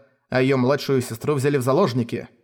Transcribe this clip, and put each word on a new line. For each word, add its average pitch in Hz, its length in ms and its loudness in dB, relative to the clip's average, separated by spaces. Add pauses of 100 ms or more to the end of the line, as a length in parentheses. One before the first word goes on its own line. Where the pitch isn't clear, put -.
(280)
а 127 140 0
её 135 140 2
младшую 135 440 0
сестру 123 340 -4
взяли 143 220 0
в 127 60 0
заложники. 127 680 0 (160)